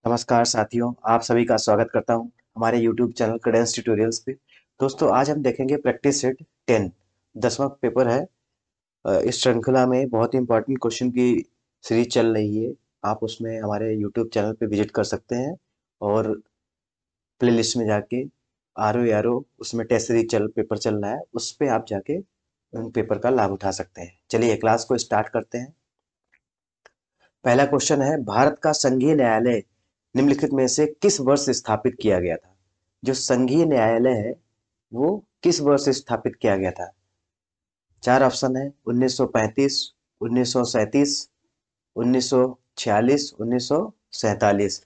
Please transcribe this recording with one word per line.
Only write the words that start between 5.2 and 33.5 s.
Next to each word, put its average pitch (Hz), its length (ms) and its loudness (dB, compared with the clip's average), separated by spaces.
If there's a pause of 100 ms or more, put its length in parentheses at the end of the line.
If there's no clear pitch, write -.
हम 147 120 -2
देखेंगे 131 360 -2
प्रैक्टिस 139 440 -2
सेट 131 160 -2 (300)
टेन, 104 240 2 (440)
दसवां 123 320 -2 (140)
पेपर 123 260 0
है। 120 120 2 (840)
अ, 95 60 0
इस 110 300 0
श्रृंखला 127 460 2
में 127 220 0
बहुत 117 240 0
ही 131 60 2
इंपॉर्टेंट 120 420 0
क्वेश्चन 120 300 -2
की 123 340 2 (380)
सीरीज 117 300 0
चल 113 200 2
रही 107 300 -2
है, 131 100 -6 (320)
आप 107 180 -2
उसमें 113 360 -8
हमारे 107 360 -4
YouTube 113 380 -4
चैनल 110 200 -2
पे 113 120 -4
विजिट 104 260 -2
कर 113 140 -2
सकते - 300 -6
हैं 139 200 -4 (460)
और 107 300 0 (1080)
प्लेलिस्ट 117 360 2
में 113 80 -2
जाके 107 380 -2 (520)
आरओ 110 380 2
आरओ, 117 300 0 (160)
उसमें 113 280 -6
टेस्ट 113 200 0
सीरीज 113 240 2
चल, 107 160 0
पेपर 107 300 -4
चल 107 180 -2
रहा 101 160 -4
है, 143 100 -6 (120)
उस 117 180 -8
पे 147 180 -2
आप 113 200 -2
जाके 127 280 -6 (560)
उन 113 180 -10
पेपर 107 280 -2
का 120 100 0
लाभ 110 220 2
उठा 98 200 -4
सकते 92 300 -12
हैं। 87 160 -18 (140)
चलिए 113 260 2
क्लास 110 280 0
को 127 120 -2
स्टार्ट 110 320 -2
करते - 280 -6
हैं। 131 160 -12 (1700)
पहला 127 200 4
क्वेश्चन 143 360 0
है, 143 220 0
भारत 120 400 2
का 156 100 4
संघीय 131 420 2
न्यायालय 117 480 2 (520)
निम्नलिखित 143 380 2
में 131 140 2
से 151 180 2 (160)
किस 196 200 2
वर्ष 135 300 2
स्थापित 113 500 -2
किया 98 180 2
गया 87 160 -2
था? - 200 -18 (480)
जो 135 100 -2
संघीय 131 520 2